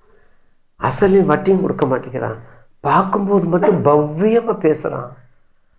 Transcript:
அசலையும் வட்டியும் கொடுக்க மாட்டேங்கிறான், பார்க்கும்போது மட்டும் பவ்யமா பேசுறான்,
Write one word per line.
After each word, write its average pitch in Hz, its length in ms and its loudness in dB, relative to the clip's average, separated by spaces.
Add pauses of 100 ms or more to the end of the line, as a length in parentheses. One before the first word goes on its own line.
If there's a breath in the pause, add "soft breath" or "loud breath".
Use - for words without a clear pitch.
(800)
அசலையும் 185 500 2
வட்டியும் 180 340 2
கொடுக்க - 220 -2
மாட்டேங்கிறான், 120 540 -6 (440 soft breath)
பார்க்கும்போது 190 640 0
மட்டும் 175 340 2
பவ்யமா 170 760 2
பேசுறான், 143 500 -2 (680)